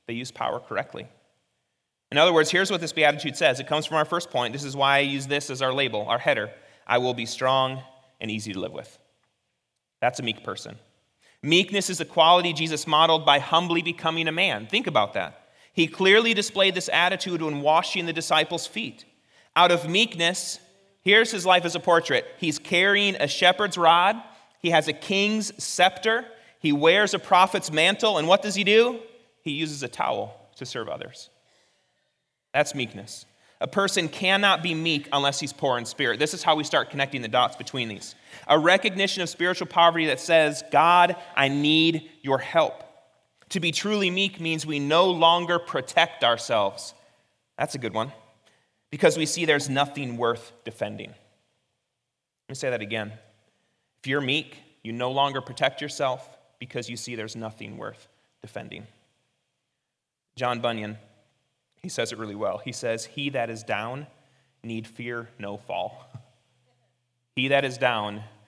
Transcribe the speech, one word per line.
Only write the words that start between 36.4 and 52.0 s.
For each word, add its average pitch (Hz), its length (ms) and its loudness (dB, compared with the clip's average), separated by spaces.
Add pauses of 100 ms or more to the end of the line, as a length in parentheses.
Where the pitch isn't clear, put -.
how 160 140 4
we 151 80 -2
start - 260 0
connecting 139 320 -4
the 113 60 -6
dots 120 280 2
between 117 320 -8
these. - 260 -14 (340)
A 156 100 6
recognition 190 640 2
of 165 60 -4
spiritual 175 380 -2
poverty 170 400 4
that 139 120 0
says, 156 540 2
"God, 175 440 6 (200)
I 139 120 4
need 156 600 2 (120)
your 135 160 2
help." - 460 0 (680)
To 185 100 -4
be 165 120 -2
truly 202 380 -2
meek 190 300 -4
means 160 240 -4
we 151 140 -4
no 160 320 4
longer 170 480 2
protect 165 640 -2
ourselves. 113 720 0 (600)
That's - 180 -6
a 139 40 -8
good 110 160 -6
one. 113 180 -4 (800)
Because 160 280 4
we 151 80 -2
see 165 180 -4
there's 143 240 2
nothing 139 480 -4
worth 117 360 -2 (120)
defending. 104 460 -10
Let - 1400 -20